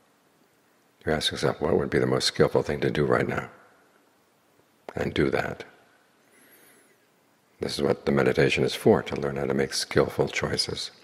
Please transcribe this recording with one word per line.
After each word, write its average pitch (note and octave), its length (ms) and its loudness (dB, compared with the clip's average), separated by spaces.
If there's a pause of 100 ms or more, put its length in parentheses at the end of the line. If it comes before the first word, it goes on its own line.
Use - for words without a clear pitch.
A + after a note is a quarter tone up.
(1040)
You D#2 100 0
ask D2+ 180 -2
yourself, - 280 0
"What E2 180 2
would C#2+ 120 -2
be D2 80 2
the B1+ 80 2
most B1+ 220 0
skillful - 340 2
thing C#2+ 200 -4
to C2+ 100 0
do C#2+ 160 0
right B1 200 2
now?" - 220 -6 (1400)
And - 220 -4
do C#2 160 2
that. - 320 -4 (2000)
This C#2+ 140 -8
is D2 80 -4
what C#2+ 240 0
the D2 60 0
meditation C2+ 520 2
is B1 120 -2
for, G2+ 260 4
to - 180 -6
learn C#2 180 -4
how C#2+ 80 -2
to C2+ 100 0
make C#2 180 0
skillful - 540 0
choices - 640 -4 (120)